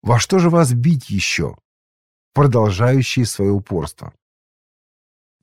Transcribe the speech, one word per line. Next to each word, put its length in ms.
Во 160
что 180
же 120
вас 220
бить 380
еще, 480
продолжающие 920
свое 280
упорство?» 600